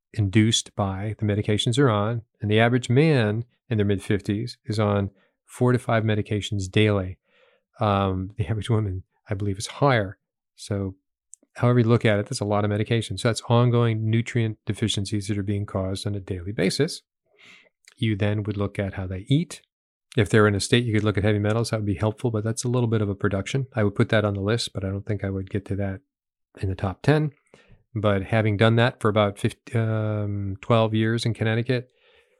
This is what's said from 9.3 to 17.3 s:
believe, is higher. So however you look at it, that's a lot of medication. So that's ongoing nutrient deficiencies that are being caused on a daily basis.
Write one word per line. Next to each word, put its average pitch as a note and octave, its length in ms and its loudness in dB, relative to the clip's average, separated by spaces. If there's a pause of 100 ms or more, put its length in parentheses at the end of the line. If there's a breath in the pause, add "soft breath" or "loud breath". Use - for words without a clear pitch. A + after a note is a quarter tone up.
believe, G2 240 -4
is G#2+ 100 -10
higher. A2+ 520 0 (360)
So G2 400 -6 (600)
however B2 240 4
you A2+ 80 4
look A#2 180 2
at G#2 140 4
it, G#2 80 -4
that's - 140 -8
a G#2 40 -2
lot G#2 180 0
of G#2 60 0
medication. G#2 480 -2
So A#2+ 120 0
that's A2 200 -2
ongoing A#2 600 2
nutrient A2+ 560 0
deficiencies G2+ 640 -4
that G#2 100 -2
are G2+ 60 -4
being G2+ 220 -2
caused F#2+ 400 -4
on G#2 80 -4
a G2+ 60 -6
daily F#2+ 320 -8
basis. D3+ 500 -2 (960 loud breath)